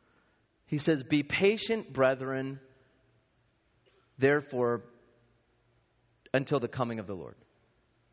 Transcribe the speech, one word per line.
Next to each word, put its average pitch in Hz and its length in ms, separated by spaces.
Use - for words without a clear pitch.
He 151 100
says, 143 260
"Be 147 180
patient, 202 720
brethren, 131 720
therefore, 123 680
until 135 280
the 120 80
coming 117 300
of 95 80
the 101 80
Lord." 65 200